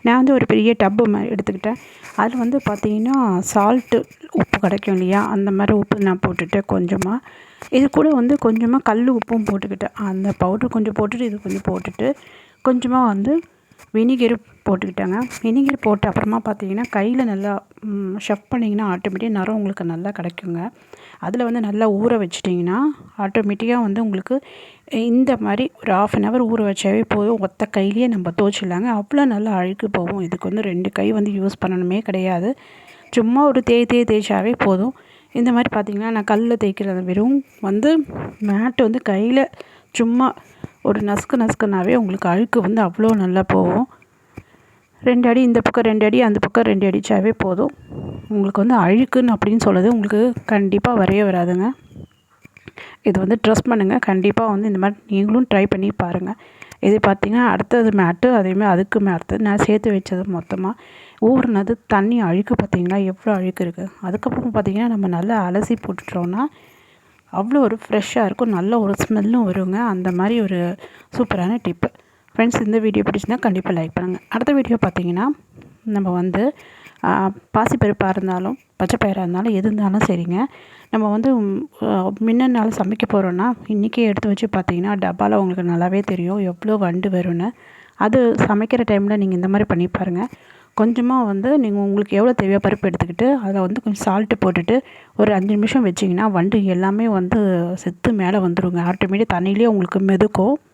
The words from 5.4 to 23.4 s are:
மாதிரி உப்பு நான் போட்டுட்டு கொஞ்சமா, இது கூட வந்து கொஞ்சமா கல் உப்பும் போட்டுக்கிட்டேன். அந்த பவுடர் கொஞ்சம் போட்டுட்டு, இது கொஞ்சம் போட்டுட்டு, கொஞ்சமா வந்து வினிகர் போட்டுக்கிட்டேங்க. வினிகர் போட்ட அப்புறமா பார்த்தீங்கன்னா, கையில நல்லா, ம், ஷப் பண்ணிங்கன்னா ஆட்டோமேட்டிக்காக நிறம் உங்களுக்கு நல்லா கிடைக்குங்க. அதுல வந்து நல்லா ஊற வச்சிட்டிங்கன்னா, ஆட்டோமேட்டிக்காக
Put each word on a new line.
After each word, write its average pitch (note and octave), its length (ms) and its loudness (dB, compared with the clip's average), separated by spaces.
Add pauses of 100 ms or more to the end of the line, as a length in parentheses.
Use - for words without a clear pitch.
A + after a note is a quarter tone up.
மாதிரி G3+ 260 2
உப்பு G#3 220 -2
நான் F#3+ 280 0
போட்டுட்டு F3+ 340 -2 (100)
கொஞ்சமா, F#3+ 460 -2 (520)
இது C4+ 200 4
கூட D4+ 200 4
வந்து C4+ 360 2
கொஞ்சமா A#3 380 2
கல் A#3+ 300 2
உப்பும் A3+ 380 -2
போட்டுக்கிட்டேன். G3 420 -6
அந்த F#3+ 440 -4
பவுடர் G3 320 -2
கொஞ்சம் G#3+ 240 -2
போட்டுட்டு, A3 280 -4
இது G#3 200 -4
கொஞ்சம் F#3+ 280 -8
போட்டுட்டு, F#3+ 440 -4 (560)
கொஞ்சமா B3 360 2
வந்து A3 340 0 (540)
வினிகர் A#3 440 2 (320)
போட்டுக்கிட்டேங்க. F#3+ 520 -2 (200)
வினிகர் C4+ 400 0
போட்ட G#3 260 2
அப்புறமா G#3+ 380 -2
பார்த்தீங்கன்னா, G3+ 360 -4 (140)
கையில A#3+ 280 0
நல்லா, G3+ 400 -4 (180)
ம், G3+ 340 -6 (120)
ஷப் G#3 280 -4
பண்ணிங்கன்னா G#3+ 380 0
ஆட்டோமேட்டிக்காக G3 360 -4
நிறம் G3+ 260 -2
உங்களுக்கு G3 280 -4
நல்லா E3+ 360 -6
கிடைக்குங்க. F3 500 -8 (500)
அதுல G#3+ 240 -4
வந்து A#3 160 -2
நல்லா G#3+ 320 0
ஊற G#3+ 320 0
வச்சிட்டிங்கன்னா, F3+ 540 -2 (400)
ஆட்டோமேட்டிக்காக G#3 640 -2